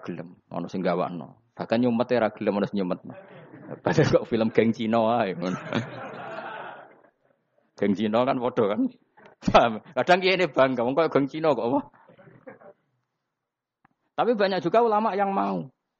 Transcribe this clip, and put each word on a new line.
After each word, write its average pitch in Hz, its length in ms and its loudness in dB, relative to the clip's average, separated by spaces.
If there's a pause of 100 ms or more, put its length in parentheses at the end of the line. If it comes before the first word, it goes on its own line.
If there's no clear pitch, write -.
gelem, 87 320 -12 (160)
ono 87 160 -8
sing 95 160 -6
gawakno. 87 720 -6
Bahkan 113 240 -2
nyumet 120 320 0
era 113 160 2
gelem, 101 320 -2
ono 98 80 0
sing 98 160 -4
nyumetno. - 320 -8 (640)
Padahal 160 400 4
kok - 80 -8
film 113 240 2
geng 113 240 4
Cina 113 240 0
wae 113 320 2
ngono. 87 240 -4 (2250)
Geng 101 240 -2
Cina 107 320 0
kan 139 80 0
padha 123 280 -2 (120)
kan. 226 40 -2 (600)
Paham? 123 320 4 (240)
Kadang 180 240 4
kiai 185 160 2
ini 180 160 0
bangga, 131 320 2
wong 127 80 0
kok 160 160 2
geng 139 160 2
Cina 156 320 0
kok 113 160 -2
apa? 285 80 0 (2250)
Tapi 214 240 0
banyak 190 240 0
juga 196 240 4
ulama 214 320 2
yang 196 160 0
mau. 196 400 -2 (280)